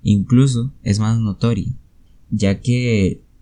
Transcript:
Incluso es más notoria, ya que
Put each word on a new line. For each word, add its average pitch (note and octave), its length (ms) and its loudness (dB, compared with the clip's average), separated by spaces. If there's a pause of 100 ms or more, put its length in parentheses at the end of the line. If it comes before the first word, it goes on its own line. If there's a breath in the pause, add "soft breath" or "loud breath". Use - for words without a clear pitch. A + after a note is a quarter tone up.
Incluso A#2+ 720 2 (100)
es G2+ 160 -2
más A2 200 0
notoria, A2 520 -4 (600)
ya G2 280 0
que A#2+ 640 0 (180)